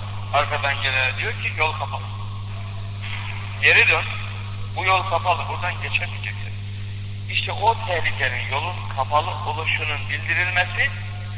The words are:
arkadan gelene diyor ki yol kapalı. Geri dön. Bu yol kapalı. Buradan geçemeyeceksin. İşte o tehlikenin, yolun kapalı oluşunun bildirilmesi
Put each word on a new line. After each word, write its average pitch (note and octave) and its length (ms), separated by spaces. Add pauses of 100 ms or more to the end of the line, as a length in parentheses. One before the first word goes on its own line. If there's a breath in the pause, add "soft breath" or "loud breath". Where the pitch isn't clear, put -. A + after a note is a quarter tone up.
(340)
arkadan C#3+ 480
gelene C3 360
diyor G3 140
ki A3+ 260
yol D#3 140
kapalı. - 320 (1600)
Geri F3+ 260
dön. E3 160 (720)
Bu - 100
yol F#3 180
kapalı. E3+ 440
Buradan F3 340
geçemeyeceksin. - 720 (760)
İşte G3 220
o G#3+ 240 (100)
tehlikenin, C#3+ 640
yolun D3+ 240 (200)
kapalı D3 340 (200)
oluşunun D#3 600
bildirilmesi F3+ 800 (480)